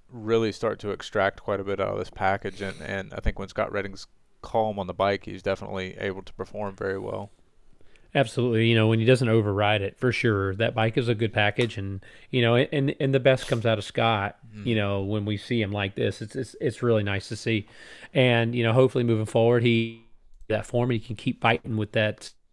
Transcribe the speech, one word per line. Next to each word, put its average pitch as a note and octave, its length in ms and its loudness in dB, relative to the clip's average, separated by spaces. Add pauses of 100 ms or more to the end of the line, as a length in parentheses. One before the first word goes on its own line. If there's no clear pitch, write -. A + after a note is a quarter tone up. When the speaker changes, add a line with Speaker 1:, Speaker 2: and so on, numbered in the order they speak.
(100)
Speaker 1:
really A2+ 420 0
start G#2+ 260 -4
to G#2 140 -6
extract G2 500 -2
quite G2+ 180 -2
a G2 40 -6
bit G2 160 -4
out G2 80 -2
of G2+ 100 -4
this F#2+ 100 -6
package, G2 540 -4
and, F#2 180 -8
and G2 320 -8
I - 80 -10
think - 180 0
when F#2+ 100 -10
Scott - 240 -4
Redding's G2 340 -8 (340)
calm A2 380 -2
on F#2+ 80 -4
the F2+ 80 -8
bike, G2 300 0
he's F#2+ 180 -12
definitely G2 560 -6
able F#2+ 240 -6
to - 120 -16
perform G2 420 -10
very F#2+ 220 -4
well. G2+ 340 -8 (840)
Speaker 2:
Absolutely. A#2+ 540 2
You A#2 60 6
know, A2 120 6
when A2+ 140 4
he A2+ 40 2
doesn't B2 240 6
override G#2 540 2
it, G2 160 -6
for B2 140 0
sure, G2 420 0
that A2+ 200 -2
bike A2 220 0
is A#2+ 120 0
a A#2+ 60 2
good G#2+ 180 -2
package, G#2+ 440 0
and, G2 260 -8 (280)
you C3 100 0
know, A#2 140 4
and, C#3 440 2
and C#3 140 0
the C3+ 80 4
best C3 280 2
comes A#2 180 0
out A2 100 2
of G#2 80 -4
Scott, A2+ 520 0 (200)
Speaker 1:
Mm. G#2 80 -12
Speaker 2:
you A#2 120 0
know, G2+ 260 -2
when G#2 240 -4
we G#2+ 100 -2
see A#2 240 -2
him G2 120 -2
like G2+ 220 -4
this, A2+ 280 -4
it's, A2 120 -12
it's, B2+ 240 -8
it's C3 240 -4
really A2+ 200 4
nice G2 260 -4
to A2+ 80 -8
see. A2 300 -2 (480)
And, A#2+ 400 4
you B2 80 0
know, A2+ 100 2
hopefully B2+ 320 4
moving A2 220 2
forward, A#2 360 4
he, A2+ 440 2 (420)
that G#2+ 160 -2
form, A#2+ 240 0
he A#2 120 0
can G#2+ 160 -12
keep - 260 -6
fighting A2+ 340 2
with G#2+ 160 -2
that G#2+ 400 -2 (200)